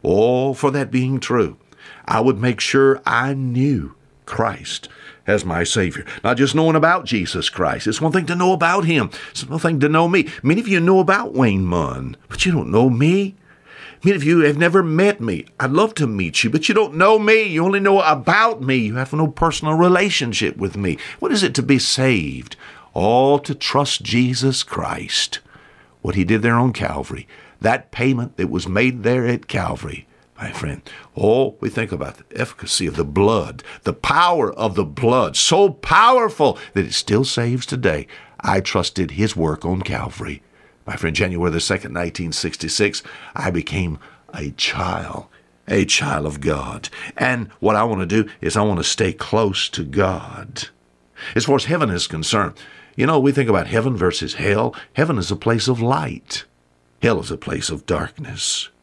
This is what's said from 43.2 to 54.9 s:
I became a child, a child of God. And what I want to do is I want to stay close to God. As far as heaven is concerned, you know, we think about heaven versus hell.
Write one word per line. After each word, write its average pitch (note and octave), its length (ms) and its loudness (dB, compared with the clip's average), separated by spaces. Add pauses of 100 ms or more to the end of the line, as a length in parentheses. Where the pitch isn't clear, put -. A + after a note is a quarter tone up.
I - 180 -4
became E2+ 480 -4 (340)
a D2+ 180 -10
child, - 760 -6 (380)
a G2 200 2
child D2+ 400 -2
of D2 160 -6
God. C#2+ 480 -6 (260)
And B2 340 -2 (120)
what G#2 160 2
I A2 80 2
want G#2 160 -2
to G2 220 2
do G#2 60 -4 (120)
is E2+ 160 -2
I G#2 60 2
want G2+ 160 0
to D#2 40 -2
stay F#2+ 300 0
close - 560 -2
to - 160 -6
God. - 840 -4 (680)
As A#2 100 0
far C#3 100 4
as B2 100 0
heaven D#3 240 0
is F2 160 -2
concerned, E2 500 -2 (420)
you B2 80 2
know, D#3 120 4
we C#3 140 4
think C3 180 0
about F#2+ 180 2
heaven A#2 280 0
versus F2+ 380 -2
hell. G#2 420 0 (160)